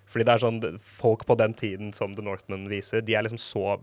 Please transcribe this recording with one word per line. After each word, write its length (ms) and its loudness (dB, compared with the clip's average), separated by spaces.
Fordi 160 2
det 80 8
er 60 6
sånn, 220 2
det, 200 -6
folk 460 0
på 100 6
den 160 4
tiden 400 -6
som 220 -4
The 80 -8
Northman 460 -6
viser, 360 -2
de 100 -2
er 80 2
liksom 160 -4
så 440 -2